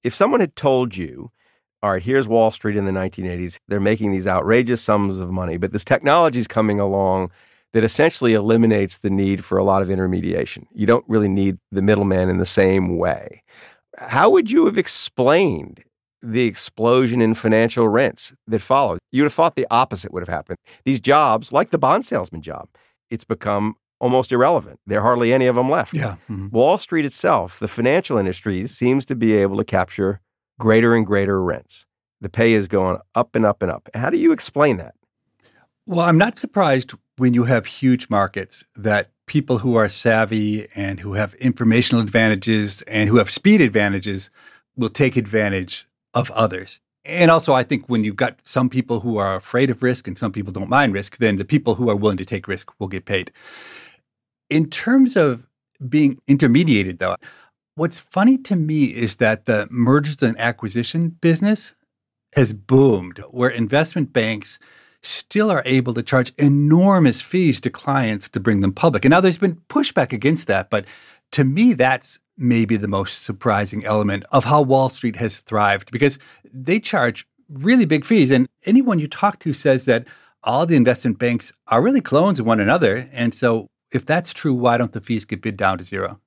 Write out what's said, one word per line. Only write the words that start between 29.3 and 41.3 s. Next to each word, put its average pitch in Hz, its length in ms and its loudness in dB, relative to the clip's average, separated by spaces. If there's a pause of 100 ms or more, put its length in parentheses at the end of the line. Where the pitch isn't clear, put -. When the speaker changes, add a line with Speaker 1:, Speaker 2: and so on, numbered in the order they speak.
Speaker 1:
able 98 240 2
to 107 80 -2
capture 98 560 -2 (360)
greater 113 380 4
and 110 100 2
greater 98 380 -2
rents. - 420 -8 (360)
The 98 80 -10
pay 117 240 2
is 101 160 0
going 92 300 -2 (160)
up 120 200 -2
and 110 100 0
up 101 160 0
and 95 80 -4
up. - 240 -10
How 120 160 -6
do 339 80 -2
you - 140 2
explain 143 460 0
that? 73 180 -14 (880)
Speaker 2:
Well, 175 200 -2
I'm 165 120 4
not 202 220 0
surprised 147 540 0 (240)
when 127 160 2
you 120 120 2
have 117 200 2
huge 127 440 -2
markets 98 540 -4 (120)
that 104 340 -2 (160)
people 135 340 -2
who 120 160 0
are 107 140 2
savvy 107 840 -2
and 98 260 -8
who 98 120 -10
have 104 220 -4